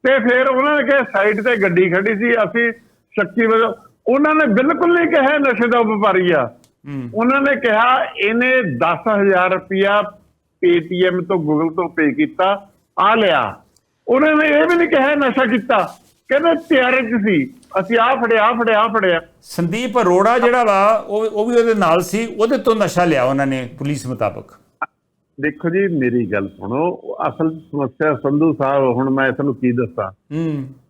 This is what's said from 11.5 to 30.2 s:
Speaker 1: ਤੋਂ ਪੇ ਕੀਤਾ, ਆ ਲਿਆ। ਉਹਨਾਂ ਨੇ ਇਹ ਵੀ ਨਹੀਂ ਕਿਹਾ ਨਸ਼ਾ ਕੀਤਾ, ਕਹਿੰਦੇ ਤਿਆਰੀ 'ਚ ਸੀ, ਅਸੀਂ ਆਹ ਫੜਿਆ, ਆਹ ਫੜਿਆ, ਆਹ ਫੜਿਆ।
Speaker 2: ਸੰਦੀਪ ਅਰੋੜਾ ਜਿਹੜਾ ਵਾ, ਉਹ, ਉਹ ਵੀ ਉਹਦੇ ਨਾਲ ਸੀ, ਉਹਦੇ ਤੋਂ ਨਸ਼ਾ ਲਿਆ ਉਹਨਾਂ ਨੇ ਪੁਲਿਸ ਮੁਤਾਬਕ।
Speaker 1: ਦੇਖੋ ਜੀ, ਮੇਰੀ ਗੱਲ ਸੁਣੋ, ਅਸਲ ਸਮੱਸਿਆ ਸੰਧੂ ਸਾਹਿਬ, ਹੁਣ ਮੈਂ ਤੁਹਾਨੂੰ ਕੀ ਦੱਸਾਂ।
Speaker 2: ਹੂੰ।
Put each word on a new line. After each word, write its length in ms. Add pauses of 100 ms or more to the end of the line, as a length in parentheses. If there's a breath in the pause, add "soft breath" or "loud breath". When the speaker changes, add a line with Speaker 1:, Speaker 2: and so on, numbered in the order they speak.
Speaker 1:
ਤੋਂ 140
ਪੇ 240
ਕੀਤਾ, 560 (320)
ਆ 140
ਲਿਆ। 480 (460)
ਉਹਨਾਂ 260
ਨੇ 120
ਇਹ 200
ਵੀ 100
ਨਹੀਂ 120
ਕਿਹਾ 260
ਨਸ਼ਾ 320
ਕੀਤਾ, 480 (340)
ਕਹਿੰਦੇ 260 (140)
ਤਿਆਰੀ 280
'ਚ 300
ਸੀ, 280 (260)
ਅਸੀਂ 180
ਆਹ 180
ਫੜਿਆ, 260
ਆਹ 120
ਫੜਿਆ, 260
ਆਹ 80
ਫੜਿਆ। 320 (220)
Speaker 2:
ਸੰਦੀਪ 560
ਅਰੋੜਾ 400
ਜਿਹੜਾ 260
ਵਾ, 440
ਉਹ, 180
ਉਹ 200
ਵੀ 100
ਉਹਦੇ 180
ਨਾਲ 280
ਸੀ, 360
ਉਹਦੇ 200
ਤੋਂ 180
ਨਸ਼ਾ 280
ਲਿਆ 200
ਉਹਨਾਂ 220
ਨੇ 320
ਪੁਲਿਸ 280
ਮੁਤਾਬਕ। 380 (960)
Speaker 1:
ਦੇਖੋ 300
ਜੀ, 280
ਮੇਰੀ 280
ਗੱਲ 220
ਸੁਣੋ, 520 (280)
ਅਸਲ 320
ਸਮੱਸਿਆ 540
ਸੰਧੂ 400
ਸਾਹਿਬ, 300
ਹੁਣ 260
ਮੈਂ 220
ਤੁਹਾਨੂੰ 220
ਕੀ 180
ਦੱਸਾਂ। 380
Speaker 2:
ਹੂੰ। 540 (260)